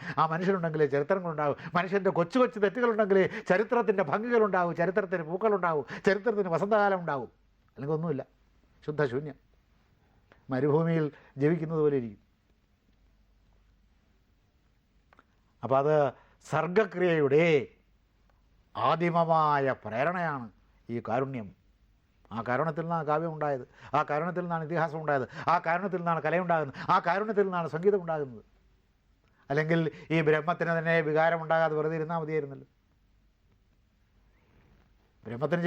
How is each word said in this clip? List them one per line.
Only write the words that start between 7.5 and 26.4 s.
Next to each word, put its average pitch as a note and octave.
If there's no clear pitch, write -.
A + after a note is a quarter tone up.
അല്ലെങ്കിൽ C#3+
ഒന്നുമില്ല, D#3
ശുദ്ധ D3+
ശൂന്യം. C#3+
മരുഭൂമിയിൽ D3+
ജീവിക്കുന്നത് D#3+
പോലെ D3
ഇരിക്കും. A2+
അപ്പം B2
അത് D3+
സർഗക്രിയയുടെ E3
ആദിമമായ D#3+
പ്രേരണയാണ് C#3+
ഈ A#2
കാരുണ്യം. B2+
ആ A2+
കാരുണ്യത്തിൽ D#3
നിന്നാണ് E3
കാവ്യം D#3+
ഉണ്ടായത്, D3
ആ -
കാരുണ്യത്തിൽ E3
നിന്നാണ് E3+
ഇതിഹാസം D#3+
ഉണ്ടായത്, C#3
ആ -
കാരുണ്യത്തിൽ F3
നിന്നാണ് E3+
കലയുണ്ടാകുന്നത്, E3